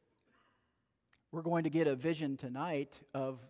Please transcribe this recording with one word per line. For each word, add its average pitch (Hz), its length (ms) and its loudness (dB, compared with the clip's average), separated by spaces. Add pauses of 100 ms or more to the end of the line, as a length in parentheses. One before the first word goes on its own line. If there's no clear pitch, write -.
(1300)
We're 165 100 -6
going 170 220 2
to 160 80 0
get 160 160 4
a 139 80 4
vision 147 420 -2
tonight 143 640 -4 (120)
of 135 260 -4 (100)